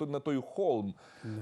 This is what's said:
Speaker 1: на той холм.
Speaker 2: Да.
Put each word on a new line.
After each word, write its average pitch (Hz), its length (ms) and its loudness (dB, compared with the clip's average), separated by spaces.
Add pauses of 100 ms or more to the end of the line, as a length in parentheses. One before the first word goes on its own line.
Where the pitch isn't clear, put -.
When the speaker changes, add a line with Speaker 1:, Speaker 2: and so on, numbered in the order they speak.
Speaker 1:
на 143 120 0
той 139 280 0
холм. 117 460 2 (300)
Speaker 2:
Да. 117 60 -6 (120)